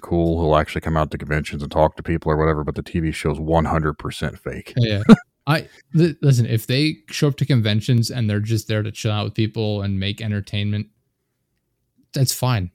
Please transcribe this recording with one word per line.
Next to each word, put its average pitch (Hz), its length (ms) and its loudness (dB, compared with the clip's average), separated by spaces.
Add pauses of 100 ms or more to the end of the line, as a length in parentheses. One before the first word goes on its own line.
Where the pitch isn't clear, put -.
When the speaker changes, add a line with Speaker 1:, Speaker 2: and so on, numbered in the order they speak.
Speaker 1:
cool 85 380 0
who'll 76 160 4
actually 78 260 0
come 80 160 0
out 76 140 0
to 73 60 -6
conventions 73 440 -4
and 71 100 -8
talk 78 240 2
to 78 60 -10
people 80 280 -2
or 76 60 2
whatever, 78 280 0
but 73 100 -6
the - 80 -8
T - 180 -6
V 78 120 -2
show's 76 280 -4
one 78 240 2
hundred 76 300 -2
percent - 440 -8
fake. - 380 -12
Speaker 2:
Yeah. 107 260 0 (440)
I, 151 200 0 (280)
li-, 160 260 2
listen, 123 240 4
if 113 220 -2
they 147 320 0 (100)
show - 200 0
up 139 100 -2
to 135 80 -2
conventions 113 640 2
and 117 180 -2
they're 104 100 0
just 107 300 -2
there 107 140 -2
to 107 100 -6
chill 107 200 -4
out 104 120 -2
with 104 100 -8
people 107 460 -2
and 98 180 -2
make 101 220 -4
entertainment, 104 680 -4 (1200)
that's 135 220 0
fine. 113 400 0